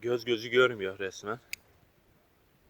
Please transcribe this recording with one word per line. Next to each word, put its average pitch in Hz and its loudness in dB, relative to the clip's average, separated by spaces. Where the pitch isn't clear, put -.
Göz 120 -2
gözü 117 -2
görmüyor 113 2
resmen. 101 -6